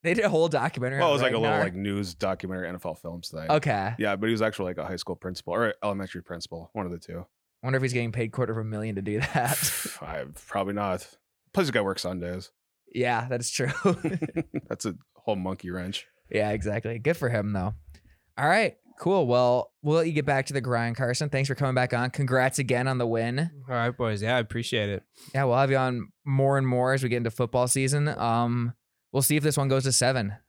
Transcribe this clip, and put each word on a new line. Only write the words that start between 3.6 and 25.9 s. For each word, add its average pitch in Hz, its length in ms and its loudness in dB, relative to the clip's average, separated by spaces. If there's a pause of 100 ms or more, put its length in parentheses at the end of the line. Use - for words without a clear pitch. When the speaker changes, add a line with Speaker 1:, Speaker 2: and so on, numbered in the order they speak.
Speaker 2:
Yeah, 104 180 0
but 104 120 -2
he 113 40 2
was 110 100 0
actually, 101 280 0
like, 87 80 -6
a 78 80 -6
high 90 100 -6
school 87 200 -8
principal 90 360 -8
or 110 220 0 (100)
elementary 98 380 -6
principal, 85 500 -12
one 101 140 -4
of 87 60 -6
the 85 60 -10
two. 87 280 -12 (360)
Speaker 1:
Wonder 131 160 0
if 131 40 2
he's 127 100 0
getting 120 200 -2
paid 113 200 -2
quarter 123 200 -2
of 113 60 -4
a 110 60 -4
million 107 320 -6
to 98 60 -4
do 104 180 -2
that. 135 380 0 (260)
<laughs> - 120 -10
Speaker 2:
<sighs> - 40 -16
I, 73 240 -8 (220)
probably 101 280 -2
not. 98 320 -2 (460)
Plus, 190 140 2
the 131 60 -2
guy 113 100 4
works 98 200 -2
Sundays. 90 480 -6 (440)
Speaker 1:
Yeah, 120 340 0
that's 120 220 -4
true. 135 200 -2 (140)
<laughs> 175 220 2 (300)
Speaker 2:
<laughs> - 320 -6
That's - 180 -6
a 90 80 -4 (200)
whole - 220 -2
monkey 92 340 -6
wrench. 90 360 -6 (240)
Speaker 1:
Yeah, 104 200 0
exactly. 107 500 -4
Good 156 160 2
for 135 120 -2
him, 104 240 0
though. 98 220 -2 (640)
All 143 100 2
right, 196 280 4 (240)
cool. 175 260 2
Well, 123 460 4 (100)
we'll 147 140 2
let 165 100 4
you 165 60 0
get 147 140 0
back 135 200 2
to - 60 -8
the 135 80 0
grind, 117 360 0
Carson. 131 340 0
Thanks 135 180 0
for 139 80 0
coming 131 180 2
back 123 180 2
on. 123 180 0
Congrats 131 500 2
again 123 260 2
on 131 120 0
the 120 80 2
win. 120 440 0 (180)
Speaker 3:
All 131 60 -4
right, 120 160 2
boys. 113 320 -2
Yeah, 117 140 2
I - 20 4
appreciate 117 500 -2
it. 98 140 -4 (320)
Speaker 1:
Yeah, 139 100 2
we'll 120 120 4
have 135 140 4
you 135 80 4
on 127 320 -2 (140)